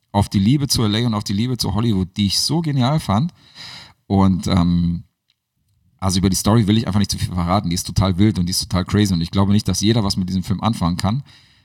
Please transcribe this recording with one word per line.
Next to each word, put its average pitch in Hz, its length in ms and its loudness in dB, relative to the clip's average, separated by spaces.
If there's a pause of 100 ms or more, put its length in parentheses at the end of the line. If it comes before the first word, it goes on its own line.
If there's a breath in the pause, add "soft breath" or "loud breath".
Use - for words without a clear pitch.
(120)
auf 101 160 2
die 104 120 0
Liebe 135 280 2
zu - 160 0
L 104 140 0
A 120 100 0
und 113 60 -2
auf 104 100 -4
die 104 100 -6
Liebe 117 240 -2
zu 101 160 -4
Hollywood, 101 440 0
die 104 80 2
ich - 160 0
so 151 180 0
genial 143 400 0
fand. 156 340 0 (720 loud breath)
Und, 95 420 2
ähm, 87 580 0 (960)
also 92 180 0
über 95 100 2
die 92 80 0
Story 107 280 2
will 107 120 2
ich 113 100 -2
einfach 95 120 0
nicht 98 120 0
zu 101 60 -6
viel - 160 -6
verraten. 87 360 0
Die 87 40 -2
ist 90 120 -4
total 92 320 0
wild 104 220 2
und 87 60 2
die 90 60 -4
ist - 100 -4
total 87 240 -2
crazy. 101 280 2
Und 85 60 0
ich 82 120 -4
glaube 98 200 2
nicht, 104 160 2
dass 92 140 -2
jeder 113 220 2
was 98 120 -2
mit 92 140 -4
diesem 92 140 -2
Film 92 180 -4
anfangen 92 340 -2
kann. 110 280 -2 (420 soft breath)